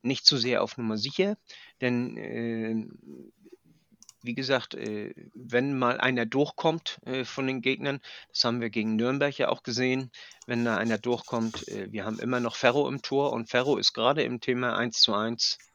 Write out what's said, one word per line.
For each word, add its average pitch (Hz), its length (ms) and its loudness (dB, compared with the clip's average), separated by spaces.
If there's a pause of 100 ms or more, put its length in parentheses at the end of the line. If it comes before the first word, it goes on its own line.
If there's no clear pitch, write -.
nicht 127 220 -2
zu 143 120 6
sehr 120 240 0
auf - 160 -2
Nummer 110 200 -2
sicher. 185 400 -2 (440)
Denn, 123 360 0
äh, 113 680 -4 (1400)
wie 120 100 -6
gesagt, 131 400 0
äh, 107 400 -6 (220)
wenn 127 420 0
mal 123 240 2
einer 123 240 2
durchkommt, 147 800 0
äh, 131 200 -4
von 135 220 -4
den 131 140 -2
Gegnern, 135 400 0 (280)
das - 140 0
haben 120 160 0
wir 117 100 -2
gegen 110 260 0
Nürnberg 135 420 2
ja 139 120 4
auch - 140 0
gesehen, 127 480 0 (360)
wenn 120 180 0
da 113 120 2
einer 110 200 2
durchkommt, 117 720 -2
äh, 101 240 -8
wir 101 140 -6
haben 107 140 -4
immer 123 200 0
noch 117 160 -2
Ferro 135 340 4
im 139 140 -4
Tor 139 280 2
und 117 180 -4
Ferro 127 280 2
ist - 160 2
gerade 123 300 4
im 120 180 -4
Thema 123 340 0
eins 117 240 0
zu - 140 6
eins, 113 460 0 (160)